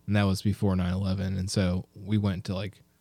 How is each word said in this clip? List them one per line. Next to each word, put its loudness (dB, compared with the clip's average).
And 0
that 4
was 2
before 2
nine 0
eleven. -2
And -2
so 0
we -2
went 0
to, -4
like, -8